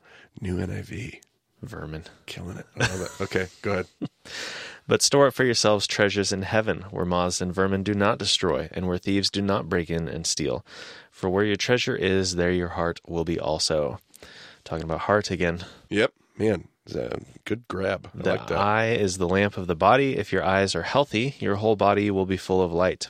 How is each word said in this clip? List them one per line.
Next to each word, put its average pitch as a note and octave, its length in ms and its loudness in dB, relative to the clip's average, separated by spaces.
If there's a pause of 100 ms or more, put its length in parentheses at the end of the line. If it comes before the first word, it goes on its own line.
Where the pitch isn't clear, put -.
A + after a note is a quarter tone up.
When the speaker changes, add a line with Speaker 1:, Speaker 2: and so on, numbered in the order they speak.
(400)
Speaker 1:
New F2+ 180 -4
N F#2 120 -4
I G2 100 -8
V. - 400 -12 (420)
Speaker 2:
Vermin. D#2+ 420 -12 (220)
Speaker 1:
Killing F2 300 -12
it. E2+ 100 -16 (100)
I G#2 120 0
love F#2 140 -6
it. - 200 -8
Okay, F#2+ 240 -2 (140)
go G2+ 120 -4
ahead. F#2+ 140 -2 (140)
<laughs> - 80 -6 (800)
Speaker 2:
"But A2 120 4
store C#3+ 280 6
up A#2+ 60 -4
for C3 100 2
yourselves G#2+ 420 4
treasures G2+ 460 2
in F#2+ 100 -2
heaven, F#2+ 480 0
where F2+ 140 -4
moths F2+ 360 0
and F2+ 140 -4
vermin F#2+ 300 2
do G#2 100 0
not G2+ 240 2
destroy, D#2+ 540 0
and F2+ 160 -2
where F2+ 100 0
thieves G2 320 0
do G2 100 -2
not G2 280 0
break F2 200 0
in E2 200 -2
and E2 180 -6
steal. B1+ 400 -2 (460)
For F#2+ 180 -4
where G2 140 2
your G#2 120 0
treasure B2 380 0
is, F#2+ 400 2
there F2 160 2
your F2+ 200 0
heart E2+ 360 -2
will E2+ 180 -2
be E2 140 -2
also." D#2 640 -2 (640)
Talking D#2+ 200 -6
about D#2+ 180 -4
heart G#2 280 2
again. F2 340 -2 (240)
Speaker 1:
Yep. G#2 240 0 (240)
Man, G2+ 300 0 (180)
is - 100 -10
that A#1+ 200 -4
a - 60 -8 (240)
good A#2+ 240 -6
grab. F#2+ 440 -4
I - 100 -10
Speaker 2:
"The - 80 0
Speaker 1:
like - 180 -2
that. E2 100 0
Speaker 2:
eye A2 360 2
is F#2+ 240 0
the F2+ 100 0
lamp G2 280 2
of F2+ 120 -6
the F2 80 0
body. B2+ 400 4
If - 160 -4
your F#2 100 2
eyes F#2+ 320 2
are E2+ 80 -2
healthy, A#2+ 560 0
your G2+ 180 0
whole G#2+ 200 4
body G2+ 340 4
will F#2+ 160 2
be F#2 100 0
full F#2 240 0
of F2 120 2
light. F2 380 0